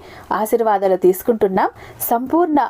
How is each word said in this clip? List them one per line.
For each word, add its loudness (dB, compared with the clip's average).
ఆశీర్వాదాలు 0
తీసుకుంటున్నాం, 0
సంపూర్ణ 0